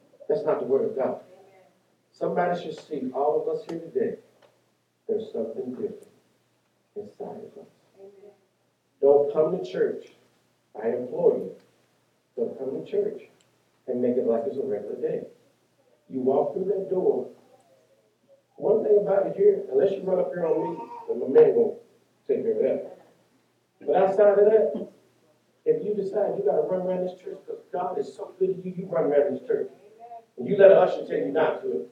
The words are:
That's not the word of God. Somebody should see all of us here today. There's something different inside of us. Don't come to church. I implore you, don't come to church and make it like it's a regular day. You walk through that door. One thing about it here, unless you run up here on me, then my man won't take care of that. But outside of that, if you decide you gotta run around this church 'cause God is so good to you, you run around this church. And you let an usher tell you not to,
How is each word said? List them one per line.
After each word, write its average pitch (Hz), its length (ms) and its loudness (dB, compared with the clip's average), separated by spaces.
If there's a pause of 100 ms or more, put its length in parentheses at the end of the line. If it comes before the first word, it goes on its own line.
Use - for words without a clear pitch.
(280)
That's 156 160 -2
not - 160 0
the - 60 -6
word 120 240 0
of - 80 -6
God. 127 240 -4 (880)
Somebody - 500 -2
should - 160 -10
see 151 360 -8
all - 280 0
of 156 140 -4
us - 140 -8
here 165 100 -8
today. - 360 -4 (920)
There's - 240 -4
something 220 400 -8
different - 320 -10 (920)
inside - 420 -14
of - 240 -18
us. - 80 -20 (1300)
Don't 143 300 4
come 156 260 0
to - 140 -10
church. - 360 -4 (760)
I 233 60 -2
implore 175 480 0
you, - 180 -10 (800)
don't 117 240 -6
come 139 240 -8
to - 80 -18
church 196 300 -4 (680)
and 123 140 -4
make 123 160 0
it 110 100 0
like 113 200 0
it's 123 100 -6
a - 40 -2
regular - 340 -6
day. 151 260 -4 (880)
You 131 100 -6
walk - 340 0
through 190 120 -4
that 196 240 -4
door. - 400 0 (1300)
One - 260 2
thing 208 180 4
about 196 260 2
it - 100 -6
here, 196 340 4
unless 139 200 4
you - 100 -6
run 180 180 0
up - 140 -2
here 170 120 -2
on 160 280 -2
me, - 40 -10 (300)
then 120 120 -4
my 131 80 -6
man - 280 6
won't - 220 0 (500)
take - 160 -2
care 226 100 -2
of - 80 0
that. - 360 -2 (880)
But 147 100 0
outside 196 440 4
of 202 60 6
that, - 420 2 (800)
if 156 200 0
you 208 80 -2
decide 196 440 -2
you 196 60 -4
gotta 151 200 2
run 180 180 -2
around 180 240 -2
this - 140 -10
church - 260 -14
'cause 151 140 -12 (120)
God 180 280 -6
is - 140 -8
so - 260 -14
good 185 160 0
to 180 120 -10
you, 175 80 -8
you 170 120 -8
run 160 180 0
around 143 280 2
this - 140 -8
church. - 220 -2 (680)
And - 100 -6
you 190 100 0
let 196 140 12
an - 60 10
usher - 280 2
tell 160 120 -4
you 143 140 -2
not 156 300 0
to, 127 300 -4